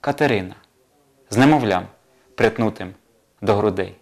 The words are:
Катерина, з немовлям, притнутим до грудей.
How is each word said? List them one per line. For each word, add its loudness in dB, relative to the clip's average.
Катерина, -2
з -2
немовлям, 2
притнутим -2
до 2
грудей. -2